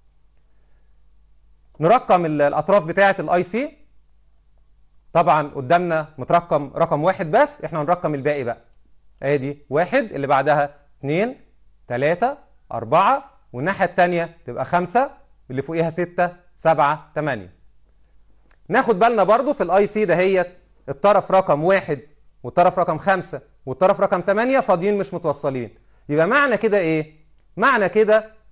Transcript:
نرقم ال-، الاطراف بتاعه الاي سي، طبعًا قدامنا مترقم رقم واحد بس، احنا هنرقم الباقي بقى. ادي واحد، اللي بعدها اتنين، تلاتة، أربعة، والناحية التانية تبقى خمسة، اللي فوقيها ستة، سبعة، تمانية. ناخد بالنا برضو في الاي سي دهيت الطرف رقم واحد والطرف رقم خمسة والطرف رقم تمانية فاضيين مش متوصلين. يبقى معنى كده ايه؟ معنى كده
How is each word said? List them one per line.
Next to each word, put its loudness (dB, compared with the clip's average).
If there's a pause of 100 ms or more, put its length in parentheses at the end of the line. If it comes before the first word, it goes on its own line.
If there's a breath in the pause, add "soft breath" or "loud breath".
(1800)
نرقم 4
ال-، 0
الاطراف 2
بتاعه 2
الاي 0
سي، -6 (1400)
طبعًا 2
قدامنا -2 (100)
مترقم -2
رقم -2
واحد -2
بس، 0
احنا -6
هنرقم -2
الباقي -2
بقى. -6 (640)
ادي -4
واحد، 0
اللي -6
بعدها 0 (240)
اتنين، -4 (480)
تلاتة، -2 (340)
أربعة، 0 (220)
والناحية -4
التانية -2
تبقى -8
خمسة، -2 (400)
اللي -6
فوقيها -4
ستة، -4 (200)
سبعة، 0
تمانية. -6 (1120)
ناخد 0
بالنا 4
برضو 2
في -4
الاي 2
سي -4
دهيت 0 (300)
الطرف 2
رقم 2
واحد 0 (420)
والطرف 2
رقم -2
خمسة -4 (260)
والطرف 0
رقم 0
تمانية 0
فاضيين 0
مش -6
متوصلين. -6 (340)
يبقى 2
معنى 2
كده 0
ايه؟ -2 (400)
معنى 2
كده 2 (200)